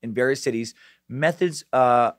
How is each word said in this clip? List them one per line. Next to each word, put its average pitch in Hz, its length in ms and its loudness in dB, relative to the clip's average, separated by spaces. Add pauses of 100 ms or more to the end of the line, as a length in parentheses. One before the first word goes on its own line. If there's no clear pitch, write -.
in 113 140 -10
various 131 280 0
cities, 113 320 -4 (340)
methods, 156 640 -2
uh, 123 460 4